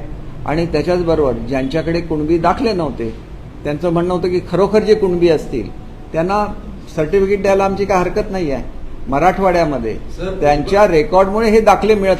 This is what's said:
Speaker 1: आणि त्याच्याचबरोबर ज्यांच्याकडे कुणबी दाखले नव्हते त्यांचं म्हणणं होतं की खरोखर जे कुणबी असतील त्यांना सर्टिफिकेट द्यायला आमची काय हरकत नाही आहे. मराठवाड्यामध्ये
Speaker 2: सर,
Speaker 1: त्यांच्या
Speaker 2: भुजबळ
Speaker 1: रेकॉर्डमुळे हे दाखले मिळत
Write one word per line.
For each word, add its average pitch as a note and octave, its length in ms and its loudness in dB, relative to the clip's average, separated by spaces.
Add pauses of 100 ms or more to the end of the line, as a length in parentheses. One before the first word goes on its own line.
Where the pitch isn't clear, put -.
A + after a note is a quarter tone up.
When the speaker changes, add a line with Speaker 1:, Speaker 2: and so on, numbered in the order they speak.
(460)
Speaker 1:
आणि E3 200 0
त्याच्याचबरोबर E3 640 0
ज्यांच्याकडे C3+ 680 -2
कुणबी D#3+ 380 -2
दाखले F#3 340 0
नव्हते B2 420 -4 (500)
त्यांचं D3 260 -2
म्हणणं F3 240 0
होतं F3+ 140 0
की F3+ 120 0 (100)
खरोखर G3 300 2
जे G#3 140 4
कुणबी F3 340 2
असतील C#3 560 -2 (280)
त्यांना G3 400 -2 (440)
सर्टिफिकेट F#3+ 460 2
द्यायला G3 220 4
आमची G3 200 0
काय F#3+ 140 2
हरकत G3 320 0
नाही F3+ 200 -2
आहे. - 340 -6 (240)
मराठवाड्यामध्ये D#3 840 2
Speaker 2:
सर, F3+ 460 -8
Speaker 1:
त्यांच्या D3 400 2
Speaker 2:
भुजबळ F3+ 160 4
Speaker 1:
रेकॉर्डमुळे F#3+ 540 2
हे A3 100 6
दाखले G#3 340 4
मिळत F#3+ 260 2